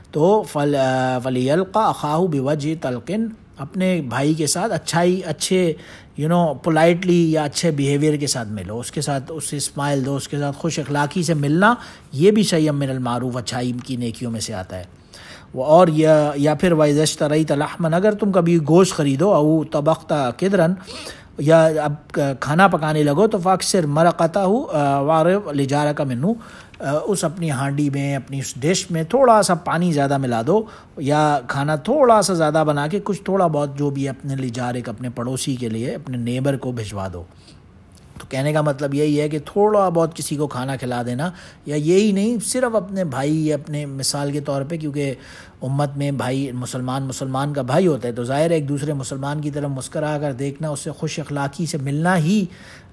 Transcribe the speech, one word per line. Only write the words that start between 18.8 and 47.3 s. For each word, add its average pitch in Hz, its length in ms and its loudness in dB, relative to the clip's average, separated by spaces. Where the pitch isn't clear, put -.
خریدو، 151 400 2
أَوْ 151 380 2
طَبَخْتَ 156 420 0
قِدْرًا، 180 360 2
یا 160 280 6
اب 151 540 0
کھانا 185 280 4
پکانے 156 360 2
لگو 147 240 4
تو 220 100 0
فَأَكْثِرْ 185 480 0
مَرَقَتَهُ، 170 840 2
آ، 143 280 2
وَأَعْرِضْ 160 540 2
لِجَارَكَ 143 500 0
مِنْهُ، 135 300 -2
آ، 139 120 -4
اس 196 200 -2
اپنی 165 280 -2
ہانڈی 139 380 -2
میں، 139 260 -2
اپنی 135 240 -8
اس - 180 -8
ڈش 175 340 -2
میں 165 120 -2
تھوڑا 233 380 4
سا 185 140 2
پانی 165 380 0
زیادہ 139 240 2
ملا 120 300 -2
دو 202 140 2
یا 147 500 2
کھانا 143 280 -2
تھوڑا 226 460 4
سا 190 120 0
زیادہ 156 340 2
بنا 147 200 0
کے 196 160 -2
کچھ 202 180 -4
تھوڑا 190 260 2
بہت 147 300 -2
جو 143 120 0
بھی 139 200 -4
اپنے 135 260 -6
لجارک، 123 540 -6
اپنے 120 200 -10
پڑوسی 127 460 -4
کے 120 140 -6
لیے، 117 260 -4
اپنے 131 220 -10
نیبر 127 400 -2
کو 127 140 -6
بھجوا 101 420 -8
دو۔ 87 100 -12
تو - 120 -18
کہنے 135 240 -2
کا 151 80 2
مطلب 143 320 -2
یہی 147 280 2
ہے 151 80 -2
کہ 151 100 -4
تھوڑا 202 500 2
بہت 165 260 0
کسی 156 200 -6
کو 143 120 -2
کھانا 131 280 -6
کھلا 123 300 -6
دینا، 131 260 -4
یا 147 100 -6
یہی 185 360 4
نہیں، 208 340 0
صرف 247 300 -2
اپنے 190 280 -2
بھائی 151 440 0
یا 151 80 0
اپنے، 147 300 -8
مثال 143 460 -4
کے 147 80 -4
طور 139 300 -4
پہ، 170 80 -6
کیونکہ 143 360 -4
امت 139 360 -2
میں 143 140 -2
بھائی، 135 400 -2
مسلمان 127 520 -6
مسلمان 135 500 -4